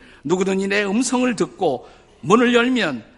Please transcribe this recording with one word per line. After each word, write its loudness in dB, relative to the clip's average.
누구든지 0
내 0
음성을 0
듣고 -4
문을 2
열면 0